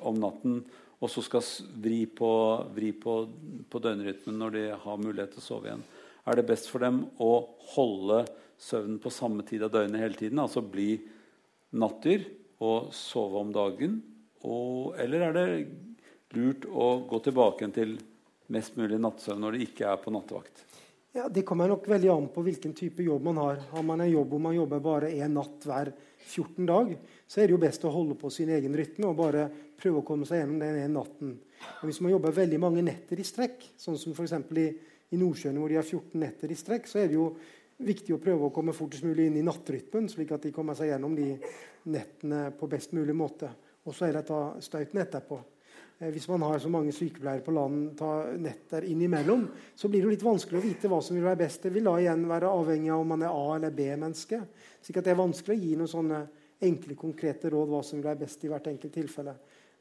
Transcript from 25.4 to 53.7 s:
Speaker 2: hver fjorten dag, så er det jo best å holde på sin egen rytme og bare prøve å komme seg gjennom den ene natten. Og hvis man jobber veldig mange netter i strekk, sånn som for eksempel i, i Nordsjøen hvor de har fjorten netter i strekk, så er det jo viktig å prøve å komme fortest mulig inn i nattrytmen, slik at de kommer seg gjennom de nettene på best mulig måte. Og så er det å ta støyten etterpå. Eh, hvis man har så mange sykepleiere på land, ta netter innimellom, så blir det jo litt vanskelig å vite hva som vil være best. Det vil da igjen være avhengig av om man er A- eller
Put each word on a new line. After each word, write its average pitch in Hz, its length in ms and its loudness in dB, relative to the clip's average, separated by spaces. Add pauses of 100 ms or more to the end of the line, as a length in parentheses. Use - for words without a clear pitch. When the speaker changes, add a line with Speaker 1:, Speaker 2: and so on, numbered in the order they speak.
Speaker 2:
hver 139 220 -2 (320)
fjorten - 480 -4
dag, 196 240 4 (340)
så 202 140 2
er 202 80 8
det 180 60 8
jo 170 40 6
best 156 240 2
å - 80 2
holde 156 240 0
på 143 160 -6
sin 160 220 -2
egen 135 240 2
rytme 185 320 -2
og 156 80 0
bare 151 260 4 (320)
prøve 165 240 2
å - 60 -2
komme 147 220 0
seg 170 120 2
gjennom 151 220 0
den 151 180 0
ene 143 140 0
natten. 135 400 -6 (480)
Og - 80 -6
hvis 151 100 -4
man 180 140 4
jobber 160 240 4
veldig 165 240 4
mange 170 240 4
netter 170 340 -4
i 190 80 -6
strekk, 254 380 -4 (100)
sånn 156 240 -6
som 160 160 -8
for 170 80 -4
eksempel 160 380 0
i, 160 60 4 (440)
i 175 80 2
Nordsjøen 147 400 0
hvor 156 80 0
de 156 140 2
har 160 40 -2
fjorten 160 380 -4
netter 147 300 -6
i - 40 -12
strekk, 240 300 -4
så 208 140 2
er 165 100 4
det 156 80 4
jo 165 80 4 (540)
viktig 208 340 0
å 156 60 -4
prøve 160 260 4
å 131 60 -6
komme 160 220 0
fortest 147 280 -6
mulig 160 240 4
inn 156 120 2
i 160 40 2
nattrytmen, 170 640 -2
slik 156 240 -4
at 147 160 -4
de 147 60 -8
kommer 156 240 -4
seg 156 160 0
gjennom 139 240 -2
de 139 160 0 (580)
nettene 147 540 -4 (100)
på 156 140 -6
best 147 260 -6
mulig 151 200 0
måte. 151 340 -4 (340)
Og 156 120 -8
så 180 120 0
er 156 80 2
det 156 80 -2
å - 60 -18
ta 151 120 0 (200)
støyten 151 400 -4
etterpå. 156 360 -8 (600)
Eh, 160 160 -4
hvis 151 160 -10
man 175 160 2
har 151 160 2
så 160 80 -2
mange 151 240 2
sykepleiere 139 480 -4
på 160 140 -2
land, 147 420 0
ta 156 140 -2 (260)
netter 160 480 -6
innimellom, 175 640 2 (260)
så 208 160 -2
blir 202 140 4
det - 20 4
jo 220 80 4
litt 202 120 0
vanskelig 185 340 2
å 196 40 -2
vite 196 280 0
hva 165 100 4
som 175 160 -2
vil 175 80 2
være 180 160 4
best. - 240 -2
Det 185 80 -2
vil 214 160 4
da 170 80 4
igjen 170 320 4
være 170 220 2
avhengig 160 420 2
av 160 80 2
om 160 140 0
man 160 100 0
er 175 80 0
A- 147 220 0
eller 156 180 -2